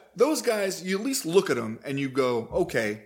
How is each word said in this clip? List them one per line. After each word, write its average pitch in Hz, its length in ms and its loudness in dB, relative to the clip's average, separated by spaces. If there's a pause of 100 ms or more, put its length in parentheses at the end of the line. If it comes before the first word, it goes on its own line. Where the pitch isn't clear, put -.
(160)
those 262 240 4
guys, 196 420 -2
you 190 160 0
at 220 60 -4
least 269 220 -4
look 185 240 4
at 123 80 0
'em 113 260 -6
and 139 160 -4
you 139 80 -2
go, 123 440 0
"Okay, 113 540 0